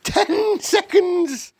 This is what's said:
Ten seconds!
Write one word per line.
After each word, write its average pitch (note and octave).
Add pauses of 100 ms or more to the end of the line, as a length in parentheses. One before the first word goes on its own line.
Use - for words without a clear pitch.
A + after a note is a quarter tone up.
Ten G#4
seconds! F4+